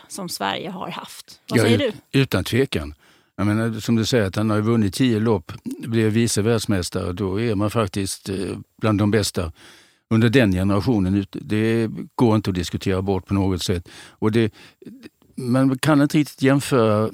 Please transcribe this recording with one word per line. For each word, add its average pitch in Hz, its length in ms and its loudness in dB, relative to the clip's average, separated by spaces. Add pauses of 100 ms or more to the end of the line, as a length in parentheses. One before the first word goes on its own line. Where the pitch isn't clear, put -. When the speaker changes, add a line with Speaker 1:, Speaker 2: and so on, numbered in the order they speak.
Speaker 1:
som 185 220 -12
Sverige - 400 -6
har 180 200 -12
haft. - 600 -16
Vad - 100 2
Speaker 2:
Ja, 110 40 4
Speaker 1:
säger 247 240 2
Speaker 2:
ut-, 214 80 -6 (160)
Speaker 1:
du? 135 80 2
Speaker 2:
utan - 240 0
tvekan. 98 500 -2 (420)
Jag 98 120 -2
menar, 110 320 -2
som 117 160 0
du 113 100 2
säger, 113 200 2
att 92 100 -4
han 107 140 0
har 107 120 2
vunnit 107 320 2
tio 120 260 2
lopp, 107 320 0 (120)
blev 113 480 -2
vice 110 300 2
världsmästare. 95 720 -2
Då 95 280 -4
är 117 140 -2
man 101 140 0
faktiskt, 101 600 -4
eh, 95 60 -4 (460)
bland 110 180 2
de 107 120 4
bästa 98 400 -2 (580)
under 113 200 4
den 110 220 4
generationen. 98 640 2
Ut-, 101 260 -2
det 113 480 0 (260)
går 113 200 4
inte 104 140 0
att 92 60 -4
diskutera 92 460 -2
bort 95 240 -2
på - 80 -4
något 95 300 0
sätt. 87 260 -4 (180)
Och - 240 -2
det, 110 220 2 (840)
man 131 440 0
kan 147 220 4
inte 147 160 2
riktigt - 240 -2
jämföra 117 720 2